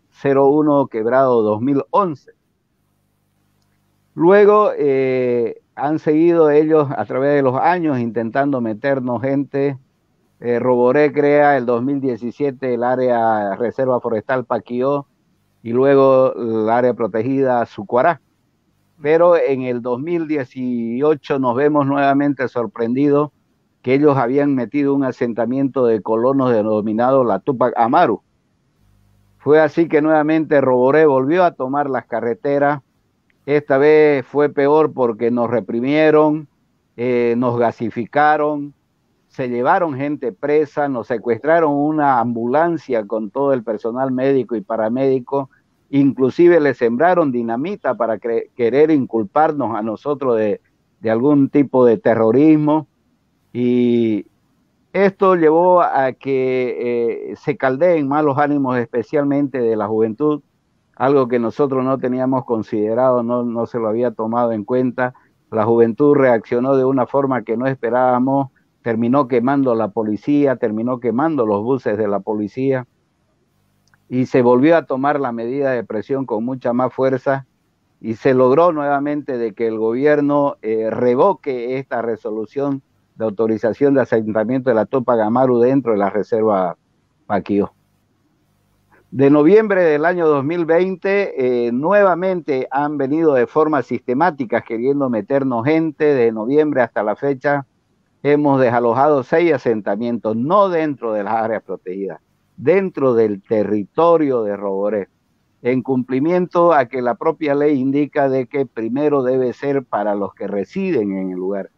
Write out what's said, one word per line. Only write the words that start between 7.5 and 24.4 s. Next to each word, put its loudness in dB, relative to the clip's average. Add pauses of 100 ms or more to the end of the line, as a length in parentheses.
años 0
intentando -4
meternos -4
gente. -4 (640)
Eh, -2
Roboré 2
crea 2
el -4
dos -2
mil -4
diecisiete -6
el -4
área 0
Reserva -2
Forestal -4
Paquió -4 (560)
y -8
luego 4
el -2
área 2
protegida -2
Sucuará. -2 (760)
Pero 4
en 0
el -6
dos -6
mil -4
dieciocho -4
nos 0
vemos 0
nuevamente 0
sorprendidos -2 (500)
que 0
ellos 4
habían 0